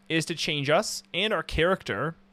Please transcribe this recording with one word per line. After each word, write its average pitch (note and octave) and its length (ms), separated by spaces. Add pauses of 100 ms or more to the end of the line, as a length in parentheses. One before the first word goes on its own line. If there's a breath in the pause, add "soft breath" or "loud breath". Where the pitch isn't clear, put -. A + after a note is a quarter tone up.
is D#3+ 180
to F3 80
change D3 360
us F#3 320 (120)
and G#3 180
our E3 100
character D#3 720 (180)